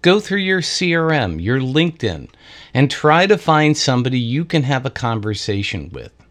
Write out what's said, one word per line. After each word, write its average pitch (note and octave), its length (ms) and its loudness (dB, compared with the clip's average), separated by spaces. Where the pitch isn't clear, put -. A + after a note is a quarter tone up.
Go F#3+ 200 4
through G3+ 180 -4
your F#3+ 220 0
C E3+ 340 -2
R D#3+ 160 2
M, F#2+ 300 0
your A#2+ 180 0
LinkedIn, C3 680 -2
and C3+ 160 4
try E3 380 4
to G3+ 100 -4
find D3+ 380 2
somebody B2+ 420 0
you B2 280 -2
can D#3+ 180 0
have C3 220 -2
a C#3 40 -4
conversation G2+ 1000 -4
with. A#1 220 -16